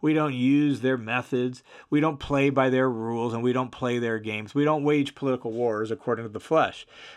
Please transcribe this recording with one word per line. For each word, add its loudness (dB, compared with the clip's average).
We 2
don't 0
use 2
their 2
methods. -4
We 2
don't 0
play 2
by 2
their 4
rules, -2
and -2
we 2
don't -2
play -2
their -2
games. -8
We 2
don't 0
wage 0
political -4
wars -2
according -4
to -12
the -10
flesh. 0